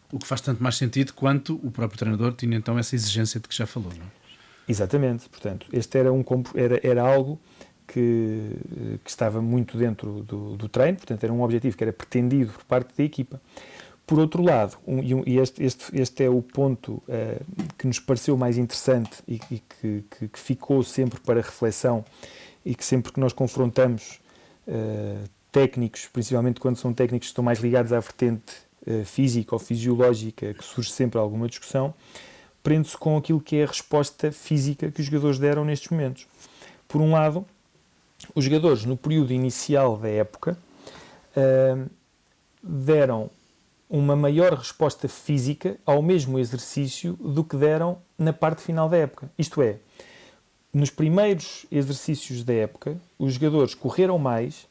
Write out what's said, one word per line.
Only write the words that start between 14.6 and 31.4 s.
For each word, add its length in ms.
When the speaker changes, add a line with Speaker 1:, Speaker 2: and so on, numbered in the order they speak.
Speaker 2:
um, 160
e 100
um, 120
e 140
este, 240
este, 360
este 240
é 60
o 120
ponto, 680
eh, 320
que 100
nos 120
pareceu 380
mais 200
interessante 600
e, 140
e 80
que, 520
que, 160
que 120
ficou 440
sempre 360
para 220
reflexão 640
e 120
que 100
sempre 260
que 80
nós 140
confrontamos, 840
eh, 520
técnicos, 600
principalmente 480
quando 180
são 160
técnicos 340
que 40
estão 120
mais 160
ligados 340
à 60
vertente, 540
eh, 200
física 500
ou 40
fisiológica, 920
que 100
surge 280
sempre 280
alguma 280